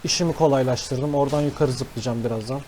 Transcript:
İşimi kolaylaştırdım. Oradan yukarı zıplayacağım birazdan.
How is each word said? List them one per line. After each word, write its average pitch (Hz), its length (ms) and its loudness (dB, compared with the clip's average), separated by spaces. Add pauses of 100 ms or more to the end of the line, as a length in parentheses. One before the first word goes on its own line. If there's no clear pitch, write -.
İşimi 165 300 0
kolaylaştırdım. 135 800 2
Oradan 143 260 2
yukarı 147 300 0
zıplayacağım 120 520 -4
birazdan. 117 440 -4